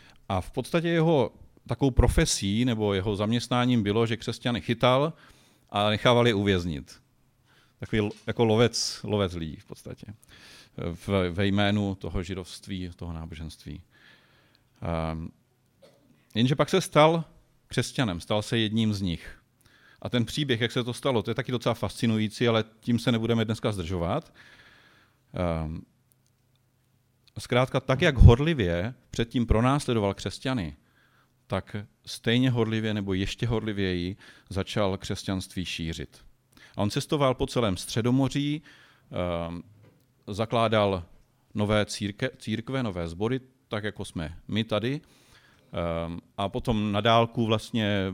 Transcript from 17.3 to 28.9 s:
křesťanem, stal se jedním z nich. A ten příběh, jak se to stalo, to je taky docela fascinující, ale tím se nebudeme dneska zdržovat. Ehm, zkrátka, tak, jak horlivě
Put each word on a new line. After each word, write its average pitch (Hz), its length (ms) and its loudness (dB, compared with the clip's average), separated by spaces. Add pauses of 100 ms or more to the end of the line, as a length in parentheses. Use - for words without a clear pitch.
křesťanem, 110 540 -2
stal 107 220 -2
se 117 160 -2
jedním 110 360 0
z 98 60 -4
nich. 87 380 -6 (640)
A 98 60 -8
ten 123 160 0
příběh, 127 360 -2
jak 120 120 0
se 123 120 -2
to 120 80 -6
stalo, 120 300 0
to 120 80 -4
je 110 40 -2
taky 127 180 -6
docela 120 220 0
fascinující, 110 720 0
ale 113 160 2 (160)
tím 120 180 0
se 123 140 0
nebudeme 113 320 0
dneska 107 280 -2
zdržovat. 90 600 -4 (1000)
Ehm, 82 480 -4 (1600)
zkrátka, 127 420 0
tak, 131 220 -2
jak 156 140 4
horlivě 120 800 6 (160)